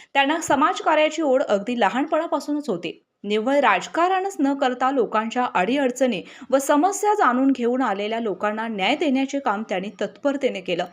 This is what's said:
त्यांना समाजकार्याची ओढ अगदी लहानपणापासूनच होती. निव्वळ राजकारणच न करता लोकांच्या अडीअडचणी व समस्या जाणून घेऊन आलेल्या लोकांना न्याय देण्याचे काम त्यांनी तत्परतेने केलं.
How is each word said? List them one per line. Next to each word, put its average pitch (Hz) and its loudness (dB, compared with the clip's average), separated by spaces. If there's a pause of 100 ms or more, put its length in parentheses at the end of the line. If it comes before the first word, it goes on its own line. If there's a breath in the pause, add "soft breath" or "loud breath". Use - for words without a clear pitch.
(140 loud breath)
त्यांना 277 2
समाजकार्याची 311 2
ओढ 269 2
अगदी 208 -2
लहानपणापासूनच 294 -2
होती. 175 -6 (200)
निव्वळ 214 0
राजकारणच 339 0
न 277 2
करता 262 0
लोकांच्या 226 -2
अडीअडचणी 247 0 (280 loud breath)
व 262 4
समस्या 370 2
जाणून 269 2
घेऊन 247 0
आलेल्या 214 -2
लोकांना 214 -4
न्याय 214 0
देण्याचे 269 0
काम 220 -2
त्यांनी 196 -4 (120)
तत्परतेने 226 -4
केलं. 175 -4